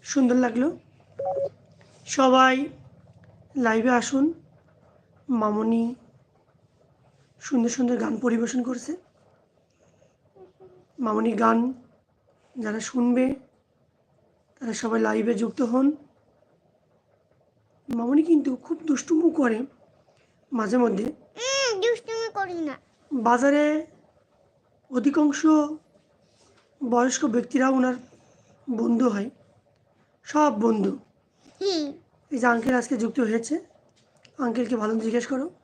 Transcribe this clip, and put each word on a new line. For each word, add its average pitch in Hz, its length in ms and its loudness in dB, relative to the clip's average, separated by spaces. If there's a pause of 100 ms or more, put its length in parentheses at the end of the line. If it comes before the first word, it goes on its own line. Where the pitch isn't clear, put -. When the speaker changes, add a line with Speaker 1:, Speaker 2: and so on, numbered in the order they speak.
(160)
Speaker 1:
সুন্দর 247 200 4
লাগলো। 247 420 0 (1300)
সবাই 262 640 4 (880)
লাইভে 226 320 2
আসুন। 269 440 0 (960)
মামনি 226 680 0 (1500)
সুন্দর 240 280 0
সুন্দর 247 280 -2
গান 240 200 -4
পরিবেশন 240 460 -2
করছে। 254 320 -8 (2000)
মামনি 226 320 -2
গান 226 420 0 (880)
যারা 214 200 -6
শুনবে, 247 560 0 (1200)
তারা 226 140 -6
সবাই 226 280 -2
লাইভে 220 320 2
যুক্ত 214 280 -2
হন। 262 300 2 (2000)
মামনি 254 340 2
কিন্তু 302 320 2
খুব - 280 -8
দুষ্টুমু 320 460 2
করে 240 360 0 (840)
মাঝে 220 260 0
মধ্যে। 214 260 2
Speaker 2:
উম, 480 800 -4
দুষ্টুমি 453 520 -2
করি 392 200 -6
না। 320 260 -6 (340)
Speaker 1:
বাজারে 285 720 2 (1040)
অধিকাংশ 285 540 0 (1400)
বয়স্ক 247 420 0
ব্যক্তিরা 254 440 0
ওনার 254 240 2 (760)
বন্ধু 233 400 2
হয়, 208 200 -4 (920)
সব 294 280 2 (100)
বন্ধু। 214 380 0 (600)
Speaker 2:
হুম। 320 320 -2 (380)
Speaker 1:
এই 262 80 -4
যে 240 80 2
আঙ্কেল 240 280 2
আজকে 240 220 -2
যুক্ত 226 220 -4
হয়েছে, 233 400 -2 (800)
আঙ্কেলকে 240 400 -2
ভালো 220 220 -2
জিজ্ঞেস 226 280 -2
করো। 269 220 -4 (140)